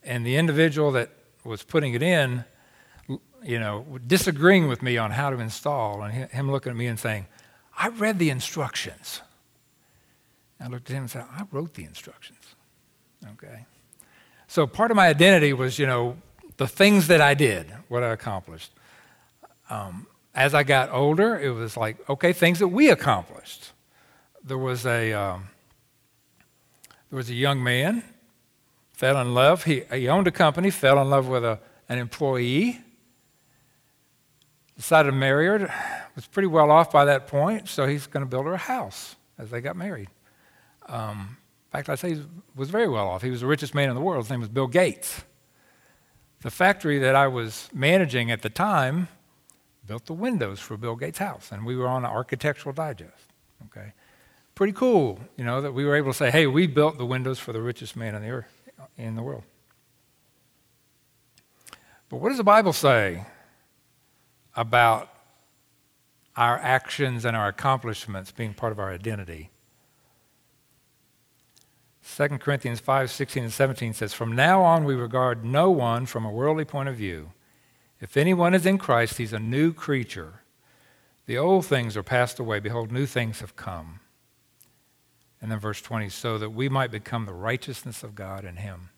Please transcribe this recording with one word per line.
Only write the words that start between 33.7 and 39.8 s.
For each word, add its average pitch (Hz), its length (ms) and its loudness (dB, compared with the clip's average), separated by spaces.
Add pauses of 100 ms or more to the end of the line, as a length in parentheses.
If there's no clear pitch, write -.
decided 156 360 4
to 135 40 0
marry 135 320 2
her, 202 260 0 (420)
was - 120 -16
pretty 196 200 0
well 156 220 6
off 160 220 8
by 143 140 8
that 139 220 2
point, 170 400 -2
so 139 200 -2
he's 143 200 -4
gonna 139 180 -6
build 131 200 -4
her 165 80 -4
a 185 40 -6
house 190 580 -8 (220)
as 113 120 -14
they 120 120 -8
got 151 140 -8
married. 170 340 -10 (800)